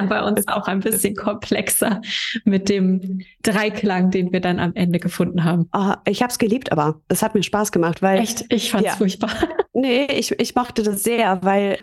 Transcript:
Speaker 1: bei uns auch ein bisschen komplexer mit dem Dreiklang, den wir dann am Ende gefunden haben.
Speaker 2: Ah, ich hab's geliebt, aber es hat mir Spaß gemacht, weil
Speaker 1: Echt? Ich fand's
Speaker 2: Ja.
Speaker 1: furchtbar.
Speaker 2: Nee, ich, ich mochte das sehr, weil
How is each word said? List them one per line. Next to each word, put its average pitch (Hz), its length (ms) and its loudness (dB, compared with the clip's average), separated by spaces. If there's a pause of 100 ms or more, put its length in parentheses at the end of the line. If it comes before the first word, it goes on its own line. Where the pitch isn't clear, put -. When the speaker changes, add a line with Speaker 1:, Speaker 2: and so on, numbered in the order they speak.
Speaker 1:
bei 208 160 0
uns 208 260 0
auch 214 200 -4
ein 196 140 -2
bisschen 220 340 -2
komplexer - 840 -2 (440)
mit 190 240 4
dem 190 520 2 (200)
Dreiklang, 196 720 2
den 185 200 0
wir 185 100 2
dann 180 180 2
am 175 160 -2
Ende 175 240 2
gefunden 175 440 0
haben. 175 280 2
Speaker 2:
Ah, 196 340 0
ich 202 160 0
hab's 247 160 -2
geliebt, 240 340 -2
aber 156 360 0
es 180 160 0
hat 220 100 -2
mir 208 80 2
Spaß 208 300 -2
gemacht, 170 320 0
weil 190 160 4
Speaker 1:
Echt? - 300 -4
Ich 226 200 0
fand's 214 160 0
Speaker 2:
Ja. 180 100 -2
Speaker 1:
furchtbar. 214 360 0 (420)
Speaker 2:
Nee, 254 320 2
ich, 269 340 -2
ich 233 140 -2
mochte 240 300 0
das 208 180 -2
sehr, 226 400 0
weil 196 420 0